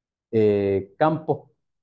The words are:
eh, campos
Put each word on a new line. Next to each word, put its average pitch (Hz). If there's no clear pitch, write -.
eh, 196
campos 156